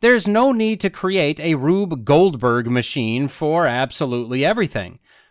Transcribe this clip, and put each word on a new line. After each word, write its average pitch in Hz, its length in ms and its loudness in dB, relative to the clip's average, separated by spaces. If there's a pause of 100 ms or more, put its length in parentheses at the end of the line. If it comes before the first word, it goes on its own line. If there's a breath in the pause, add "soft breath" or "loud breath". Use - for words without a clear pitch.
there's 233 280 2
no 240 240 4
need 220 280 0
to 190 100 -2
create 180 500 -2
a 160 140 0
Rube 156 500 0
Goldberg 123 640 2
machine 123 560 -2
for 160 400 -2
absolutely 123 800 -2
everything. 156 540 -2 (320 soft breath)